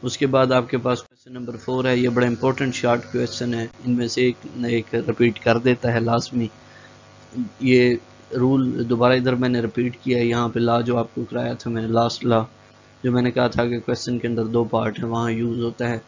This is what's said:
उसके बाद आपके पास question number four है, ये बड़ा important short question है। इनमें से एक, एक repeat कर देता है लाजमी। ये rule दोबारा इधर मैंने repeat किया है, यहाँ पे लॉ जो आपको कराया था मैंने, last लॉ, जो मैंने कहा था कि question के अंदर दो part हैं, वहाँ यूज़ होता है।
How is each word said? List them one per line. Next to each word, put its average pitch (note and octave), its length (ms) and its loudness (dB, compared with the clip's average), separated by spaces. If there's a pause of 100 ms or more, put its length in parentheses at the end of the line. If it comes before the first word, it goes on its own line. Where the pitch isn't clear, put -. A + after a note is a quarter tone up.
उसके B2+ 220 -2
बाद C3 260 4
आपके B2 240 0
पास B2 240 -2
question - 320 -20
number A#2+ 240 -10
four B2+ 320 -2
है, B2 120 4
ये B2 80 2
बड़ा B2 180 2
important B2+ 480 0
short A#2+ 280 0
question A#2+ 520 -4
है। A2+ 160 -6 (160)
इनमें A#2+ 220 0
से B2 140 0
एक, B2 420 -2
एक A#2 300 0
repeat A#2 440 2
कर A#2 200 2
देता B2 320 2
है A#2 140 0
लाजमी। A#2+ 460 -2 (1120)
ये B2 360 6 (360)
rule B2 500 2
दोबारा B2 300 4
इधर B2+ 200 2
मैंने B2 260 0
repeat A#2+ 440 -2
किया B2 140 2
है, A#2+ 80 2
यहाँ A#2+ 220 0
पे A#2 120 -2
लॉ A#2+ 220 2
जो A#2+ 140 0
आपको A#2 280 -4
कराया B2 300 -4
था A#2+ 160 -8
मैंने, A2+ 180 -4
last A#2 360 0
लॉ, A2+ 200 2 (600)
जो B2+ 80 0
मैंने B2 180 2
कहा B2 180 0
था A#2+ 200 0
कि A#2+ 120 -2
question A#2+ 380 -4
के A#2 100 -4
अंदर A2+ 160 -2
दो A#2 200 0
part A2 340 -2
हैं, A#2+ 60 -6
वहाँ A#2 280 -2
यूज़ A#2 280 -2
होता A#2 280 -4
है। A#2+ 200 -6